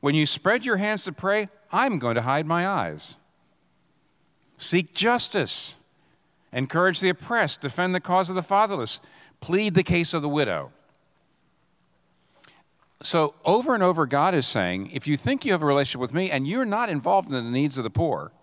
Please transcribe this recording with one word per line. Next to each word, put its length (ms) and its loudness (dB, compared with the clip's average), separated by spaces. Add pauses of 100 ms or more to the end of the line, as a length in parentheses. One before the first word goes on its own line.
When 120 2
you 120 4
spread 400 0
your 120 0
hands 260 -2
to 80 -8
pray, 360 -2 (240)
I'm 280 0
going 160 0
to 60 2
hide 240 0
my 220 0
eyes. 480 -4 (1400)
Seek 360 0
justice. 840 0 (760)
Encourage 480 0
the 100 2
oppressed. 520 -2
Defend 340 -2
the 40 -2
cause 300 0
of 60 -6
the 80 -2
fatherless. 560 0 (420)
Plead 320 0
the 100 4
case 300 0
of 80 0
the 80 -2
widow." 420 0 (2250)
So 420 0
over 300 2
and 100 2
over, 220 4
God 280 2
is 140 2
saying, 440 -2
"If 160 -8
you 100 2
think 260 -2
you 80 0
have 100 2
a 40 -2
relationship 360 2
with 120 -4
me 180 0
and 160 -2
you're 180 -2
not 240 -2
involved 380 0
in 60 -6
the 180 -4
needs 260 0
of 60 -4
the 60 -4
poor 420 -2 (120)